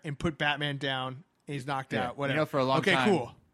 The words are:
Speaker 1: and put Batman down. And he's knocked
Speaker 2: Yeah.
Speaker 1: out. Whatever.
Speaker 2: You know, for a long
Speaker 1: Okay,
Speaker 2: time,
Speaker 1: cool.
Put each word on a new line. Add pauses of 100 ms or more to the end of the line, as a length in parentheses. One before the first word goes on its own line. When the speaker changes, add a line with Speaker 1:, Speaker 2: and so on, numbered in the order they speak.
Speaker 1:
and
put
Batman
down. (220)
And
he's
knocked
Speaker 2:
Yeah.
Speaker 1:
out.
Whatever.
Speaker 2:
You
know,
for
a
long
Speaker 1:
Okay,
Speaker 2:
time,
Speaker 1:
cool. (220)